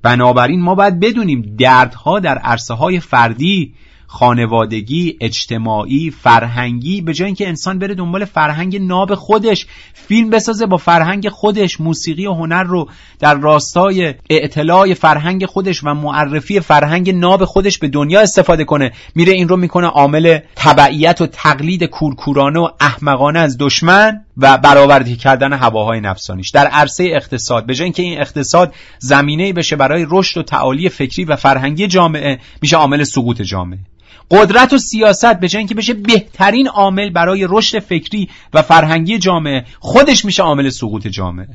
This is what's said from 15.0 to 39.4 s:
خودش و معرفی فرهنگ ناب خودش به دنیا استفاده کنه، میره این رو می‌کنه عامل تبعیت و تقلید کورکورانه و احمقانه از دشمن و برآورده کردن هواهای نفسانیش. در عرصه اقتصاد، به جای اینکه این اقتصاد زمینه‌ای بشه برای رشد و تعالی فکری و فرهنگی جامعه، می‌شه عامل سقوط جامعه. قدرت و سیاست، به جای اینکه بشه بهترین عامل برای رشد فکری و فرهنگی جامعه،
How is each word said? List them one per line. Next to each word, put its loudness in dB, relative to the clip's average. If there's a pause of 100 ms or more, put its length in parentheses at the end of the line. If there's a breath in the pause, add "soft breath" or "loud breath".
خودش -6
و -4
معرفی -4
فرهنگ 2
ناب 2
خودش 0
به -4
دنیا 2
استفاده 2
کنه، -2 (220 loud breath)
میره 4
این 0
رو 2
می‌کنه 0
عامل 2 (180 soft breath)
تبعیت 2
و 0
تقلید -2
کورکورانه -2
و 0 (120)
احمقانه 0
از 0
دشمن 2 (120)
و 6
برآورده 6
کردن 0
هواهای -2
نفسانیش. -8
در 4
عرصه 0
اقتصاد، -4
به -4
جای -6
اینکه -4
این -6
اقتصاد -2 (240 loud breath)
زمینه‌ای 0
بشه -4
برای 0
رشد 0
و -6
تعالی -2
فکری -6
و -2
فرهنگی 0
جامعه، 0 (240 soft breath)
می‌شه 0
عامل 2
سقوط -4
جامعه. -8 (540 soft breath)
قدرت 6
و 4
سیاست، 2
به -2
جای -4
اینکه -6
بشه -4
بهترین 0
عامل 0
برای 0
رشد 0
فکری -4 (260 loud breath)
و 6
فرهنگی 2
جامعه، -2 (140 soft breath)